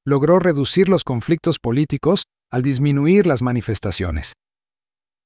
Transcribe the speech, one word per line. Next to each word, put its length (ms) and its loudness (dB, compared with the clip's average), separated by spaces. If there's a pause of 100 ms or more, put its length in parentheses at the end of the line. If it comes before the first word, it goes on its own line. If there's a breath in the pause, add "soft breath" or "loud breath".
logró 320 4
reducir 500 0
los 140 2
conflictos 560 -2
políticos 640 -2 (280)
al 120 -2
disminuir 640 2
las 140 0
manifestaciones. 920 -4 (920)